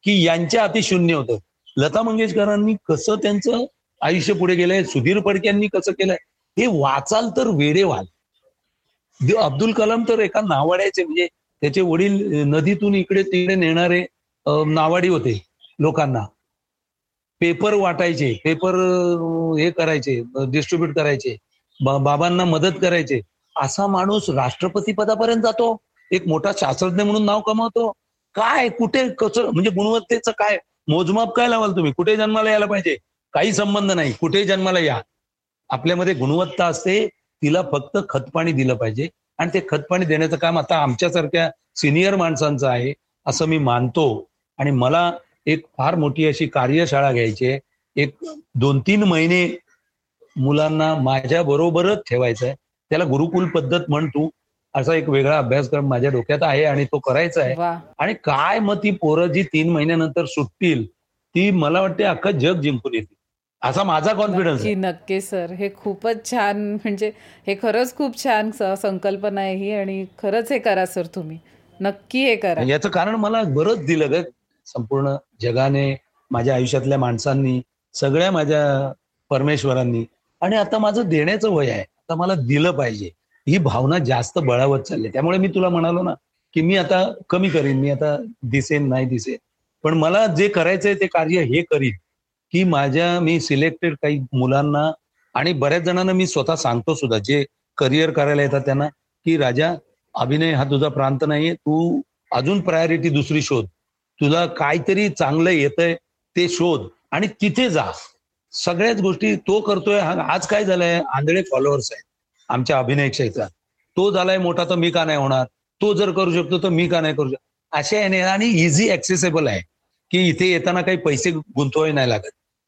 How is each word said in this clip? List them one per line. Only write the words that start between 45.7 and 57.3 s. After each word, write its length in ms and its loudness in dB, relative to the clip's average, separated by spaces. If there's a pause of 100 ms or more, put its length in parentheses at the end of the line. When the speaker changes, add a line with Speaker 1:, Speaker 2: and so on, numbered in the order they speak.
Speaker 1:
फार 160 0
मोठी 320 0
अशी 200 0
कार्यशाळा 680 2
घ्यायची 340 0
आहे, 140 0 (360)
एक 200 0 (380)
दोन 260 2
तीन 220 4
महिने 560 2 (800)
मुलांना 580 0
माझ्या 480 0
बरोबरच 560 2 (120)
ठेवायचं 360 0
आहे. 80 -4 (360)
त्याला 140 0
गुरुकुल 440 0
पद्धत 400 0
म्हणतो, 420 -2 (440)
असा 200 0
एक 140 0
वेगळा 300 2
अभ्यासक्रम 500 0
माझ्या 220 0
डोक्यात 320 0
आहे 220 2
आणि 200 0
तो 140 -2
करायचा 420 0